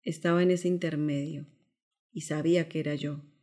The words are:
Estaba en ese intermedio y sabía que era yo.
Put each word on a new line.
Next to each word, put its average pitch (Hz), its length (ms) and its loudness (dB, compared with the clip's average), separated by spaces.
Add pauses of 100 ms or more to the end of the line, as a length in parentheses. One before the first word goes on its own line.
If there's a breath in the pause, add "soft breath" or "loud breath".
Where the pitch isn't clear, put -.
Estaba 170 400 2
en 180 80 6
ese 180 160 0
intermedio 151 800 -2 (640)
y 185 100 -8
sabía 165 480 2
que 165 100 -4
era 147 160 -2
yo. 147 280 -6 (200)